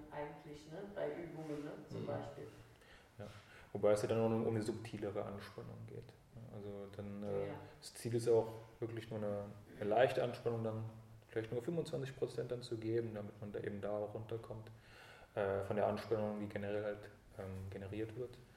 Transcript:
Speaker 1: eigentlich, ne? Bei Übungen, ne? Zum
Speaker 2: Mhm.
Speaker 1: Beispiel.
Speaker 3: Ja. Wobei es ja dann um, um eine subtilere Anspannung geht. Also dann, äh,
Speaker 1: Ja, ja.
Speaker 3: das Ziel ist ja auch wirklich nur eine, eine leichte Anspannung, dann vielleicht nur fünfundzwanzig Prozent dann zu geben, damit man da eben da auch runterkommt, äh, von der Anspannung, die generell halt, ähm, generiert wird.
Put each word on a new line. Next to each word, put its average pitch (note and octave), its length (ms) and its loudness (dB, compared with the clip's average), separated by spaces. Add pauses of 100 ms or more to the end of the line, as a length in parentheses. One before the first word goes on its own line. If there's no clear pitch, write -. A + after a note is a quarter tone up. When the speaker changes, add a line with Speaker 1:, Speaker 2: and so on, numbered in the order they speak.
(100)
Speaker 1:
eigentlich, D3 600 -8
ne? D#3+ 80 -8 (160)
Bei D3 140 0
Übungen, D3+ 560 -4
ne? D3 60 -6 (180)
Zum A2+ 140 -4
Speaker 2:
Mhm. - 40 -4
Speaker 1:
Beispiel. - 400 -4 (720)
Speaker 3:
Ja. G#2 80 -6 (460)
Wobei G#2 200 8
es G#2+ 100 6
ja A#2+ 60 4
dann A2+ 120 4
um, A2+ 260 6
um A2+ 80 4
eine A2 80 4
subtilere G#2 640 -2
Anspannung A2 600 -8
geht. A2+ 180 -10 (500)
Also G2+ 400 -8
dann, G2+ 280 -6
äh, G2+ 100 -2
Speaker 1:
Ja, G2 140 2
ja. G2+ 80 -4 (260)
Speaker 3:
das - 140 -12
Ziel A#2 200 -2
ist A#2 120 2
ja A#2 80 10
auch A2 180 6 (260)
wirklich A2+ 320 -4
nur A2 100 -2
eine, G2+ 240 0 (360)
eine G#2 80 2
leichte A#2 340 8
Anspannung, A#2+ 400 2
dann A2 220 0 (440)
vielleicht A2 220 -2
nur B2 120 0
fünfundzwanzig C#3+ 540 0
Prozent B2+ 360 0
dann B2 100 -2
zu A#2+ 140 -2
geben, A2+ 380 2
damit G#2 260 -6
man G#2 120 -6
da - 80 -2
eben G2+ 200 -2
da G2+ 100 0
auch G#2 220 0
runterkommt, A2+ 580 -6 (640)
äh, G2 280 4
von G#2 140 0
der G2+ 100 8
Anspannung, G#2+ 540 2
die G2+ 80 -2
generell G#2 360 0
halt, G#2 260 -4 (280)
ähm, F#2+ 320 -4
generiert G2+ 460 -4
wird. B2 200 -4 (200)